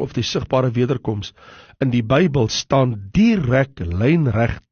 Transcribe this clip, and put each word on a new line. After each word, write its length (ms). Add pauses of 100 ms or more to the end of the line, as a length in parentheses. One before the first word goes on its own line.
of 100
die 100
sigbare 520
wederkoms, 580 (480)
in 80
die 160
Bybel 480
staan 400 (220)
direk 640
lynreg 800 (120)